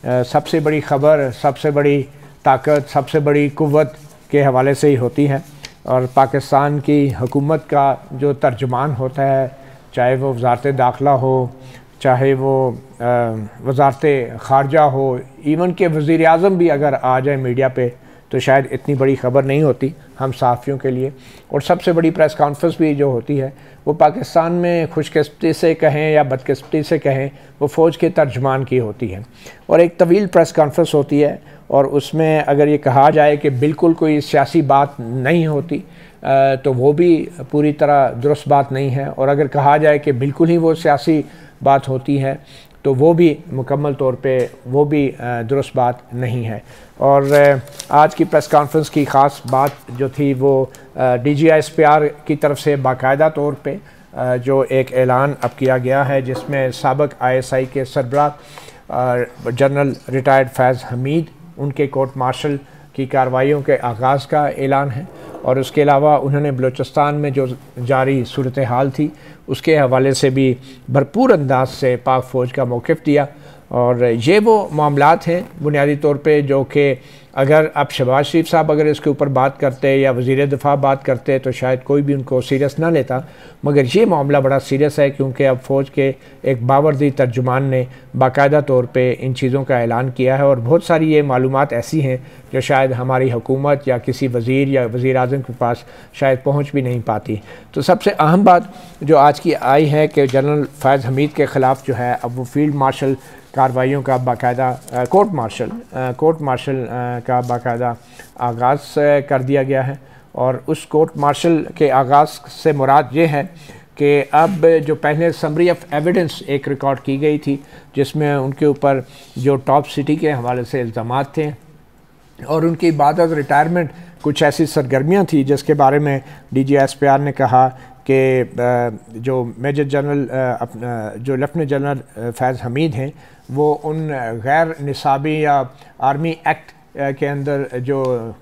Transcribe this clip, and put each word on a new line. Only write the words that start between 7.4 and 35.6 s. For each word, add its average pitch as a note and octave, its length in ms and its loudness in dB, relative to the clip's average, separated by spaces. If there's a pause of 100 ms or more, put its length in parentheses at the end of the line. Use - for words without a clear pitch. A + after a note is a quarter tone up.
का C#3 540 0
जो C#3 200 -2
तर्जुमान C3 580 -2
होता C3 300 -6
है, C3+ 360 -2 (360)
चाहे B2+ 220 2
वो C3 180 -2
वजारत A#2+ 340 -2
दाखिला C3+ 440 0
हो, C3 400 0 (500)
चाहे C3+ 320 2
वो, C3 440 0 (240)
अ, - 20 -6 (600)
वजारत C3 760 0
ख़ारजा C#3 420 2
हो, C3+ 360 0 (280)
even E3+ 280 0
के F3+ 120 0
वज़ीर D#3+ 380 2
आज़म F3 320 4
भी E3+ 120 2
अगर C#3+ 240 0
आ B2+ 260 0
जाए C#3 160 0
मीडिया C3 340 -2
पे B2 360 -4 (260)
तो C3 80 -2
शायद C3+ 320 2
इतनी C3+ 240 -4
बड़ी C3+ 200 2
ख़बर C3 300 0
नहीं C#3 180 0
होती C3+ 300 0 (260)
हम C3+ 120 -4
सहाफ़ियों C3 460 -2
के C3 140 -2
लिए। C3 220 -4 (400)
और C#3 80 0
सबसे F3+ 320 0
बड़ी D#3+ 180 2
प्रेस D#3 220 0
कॉन्फ्रेंस D3 460 -2
भी D3+ 160 2
जो C#3 160 0
होती B2+ 260 -4
है C3+ 160 -4 (340)
वो D3+ 60 0
पाकिस्तान E3 580 0
में F3 360 0
खुशकिस्मती - 680 -2
से E3 200 2
कहें D#3 400 0
या D3+ 100 4
बदकिस्मती C3+ 600 -4
से D#3 160 -2
कहें, C#3 320 -2 (300)
वो C#3+ 60 0
फ़ौज D#3+ 280 2
के D#3+ 140 0
तर्जुमान C3+ 540 0
की B2+ 140 -2
होती A2+ 300 -4
है। F#2+ 180 -10 (440)
और E3 120 6
एक E3+ 160 2
तवील F#3 300 4
प्रेस E3+ 240 2
कॉन्फ्रेंस D#3 420 0
होती C#3+ 260 0
है C#3+ 220 0 (300)
और C#3 140 4
उसमें D#3 540 0
अगर D3 280 2
ये D3+ 100 2
कहा C#3 320 4
जाए D3 280 4
कि D3 120 0
बिल्कुल D3+ 440 0
कोई D#3 280 0
सियासी D3+ 400 0
बात C#3 380 2
नहीं C3 480 -2
होती, D3 300 -4